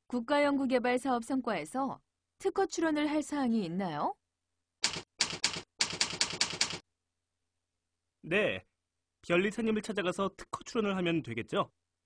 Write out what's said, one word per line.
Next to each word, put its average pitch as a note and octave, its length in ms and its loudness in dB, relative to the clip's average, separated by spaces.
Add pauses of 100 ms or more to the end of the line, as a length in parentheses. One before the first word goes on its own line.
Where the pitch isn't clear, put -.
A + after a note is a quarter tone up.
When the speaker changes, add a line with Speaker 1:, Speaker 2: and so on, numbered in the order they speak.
Speaker 1:
국가연구개발사업 B3 1160 2
성과에서 A#3+ 760 -2 (380)
특허 F#4+ 260 2
출원을 D4+ 460 2
할 D4 120 2
사항이 B3 440 2
있나요? E3+ 500 -2 (4000)
Speaker 2:
네, D#3+ 440 0 (560)
변리사님을 G#3+ 600 2
찾아가서 F#3+ 560 -2
특허 - 260 -10
출원을 G3+ 320 0
하면 E3+ 260 2
되겠죠? A#2 480 -4 (360)